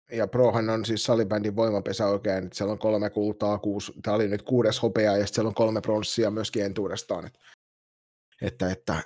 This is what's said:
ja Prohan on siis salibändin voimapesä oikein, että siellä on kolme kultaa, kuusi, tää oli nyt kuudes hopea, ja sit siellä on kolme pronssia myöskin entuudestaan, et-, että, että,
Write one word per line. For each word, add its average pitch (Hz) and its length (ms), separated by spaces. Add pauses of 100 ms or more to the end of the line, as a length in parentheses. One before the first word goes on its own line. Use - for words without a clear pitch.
(120)
ja 110 140
Prohan 113 440
on 110 140
siis 110 200
salibändin 107 520
voimapesä 104 500
oikein, 98 380
että 90 120
siellä 101 160
on 101 60
kolme 107 320
kultaa, 104 480
kuusi, 101 340 (100)
tää 107 120
oli 110 140
nyt 104 140
kuudes 117 400
hopea, 107 340
ja 101 100
sit - 80
siellä 110 140
on 104 60
kolme 110 260
pronssia 107 500
myöskin 107 340
entuudestaan, 98 640
et-, - 120 (1040)
että, 92 280
että, 82 360